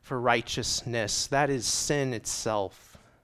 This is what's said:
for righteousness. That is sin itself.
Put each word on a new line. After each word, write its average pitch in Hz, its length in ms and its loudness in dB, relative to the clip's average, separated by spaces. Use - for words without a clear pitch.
for 131 180 -6
righteousness. 117 1080 0
That 139 220 4
is 127 160 -2
sin 139 480 0
itself. - 840 -4